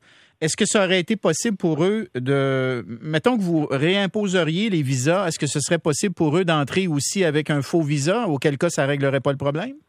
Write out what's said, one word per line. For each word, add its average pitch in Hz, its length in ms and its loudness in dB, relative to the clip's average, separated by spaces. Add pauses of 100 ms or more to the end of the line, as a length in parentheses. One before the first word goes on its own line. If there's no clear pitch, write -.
(420)
Est-ce 160 160 -2
que 214 80 2
ça 202 180 2
aurait 180 160 2
été 208 160 -2
possible 190 400 0
pour 160 260 0
eux 208 320 0
de, 131 680 0 (160)
mettons 160 380 0
que 202 40 0
vous 165 280 2
réimposeriez 185 1000 0
les 170 140 0
visas, 139 440 2
est-ce 160 120 -4
que 151 80 -2
ce 143 120 -2
serait 165 200 0
possible 170 360 -2
pour 156 220 2
eux 185 80 2
d'entrer 165 420 0
aussi 170 380 -2
avec 151 240 0
un 147 140 0
faux 170 180 0
visa, 160 480 0
auquel 143 300 0
cas 175 100 0
ça 151 160 0
réglerait 139 360 0
pas 143 120 0
le 139 60 -4
problème ? 156 340 -4 (160)